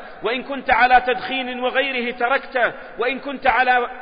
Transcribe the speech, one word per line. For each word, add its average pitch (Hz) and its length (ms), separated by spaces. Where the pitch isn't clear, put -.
وإن 240 200
كنت 269 260
على 247 380
تدخين 247 520
وغيره 247 560
تركته، 240 580
وإن 254 200
كنت 269 280
على 247 420